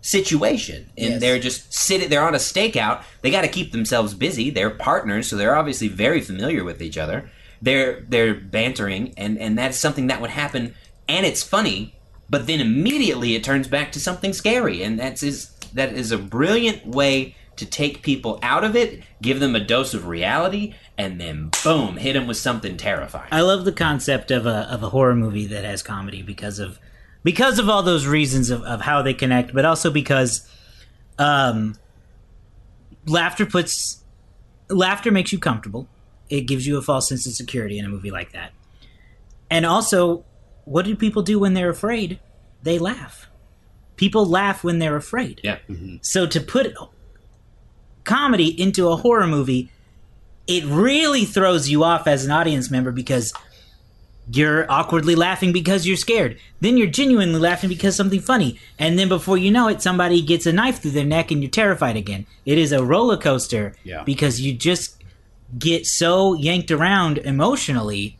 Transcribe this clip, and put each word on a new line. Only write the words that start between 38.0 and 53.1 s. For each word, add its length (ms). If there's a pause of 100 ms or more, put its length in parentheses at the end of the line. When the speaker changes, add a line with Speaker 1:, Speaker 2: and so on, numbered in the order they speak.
Speaker 2:
like 220
that. 200 (960)
And 160
also, 580 (400)
what 200
do 100
people 280
do 160
when 160
they're 160
afraid? 500 (420)
They 160
laugh. 480 (720)
People 280
laugh 380
when 160
they're 180
afraid. 460
Speaker 1:
Yeah. 160 (100)
Speaker 3:
Mm-hmm. 340
Speaker 2:
So 240
to 140
put 320 (1300)
comedy 440 (120)
into 280
a 80
horror 300
movie, 440 (760)
it 180
really 600
throws 440
you 160
off 220
as 180
an 60
audience 400
member 220
because 400 (1000)